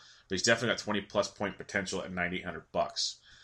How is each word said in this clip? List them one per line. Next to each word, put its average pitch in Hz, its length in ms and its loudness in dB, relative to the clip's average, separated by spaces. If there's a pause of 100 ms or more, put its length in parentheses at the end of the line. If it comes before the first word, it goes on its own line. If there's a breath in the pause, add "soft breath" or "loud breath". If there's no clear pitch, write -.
(280 loud breath)
but 98 60 0
he's 90 100 0
definitely 117 300 6
got - 40 0
twenty 104 220 -2
plus - 260 2
point 98 300 -4
potential 95 460 -2
at 92 100 -8
ninety-eight 90 320 -2
hundred 82 260 -8
bucks. - 460 -2 (260 loud breath)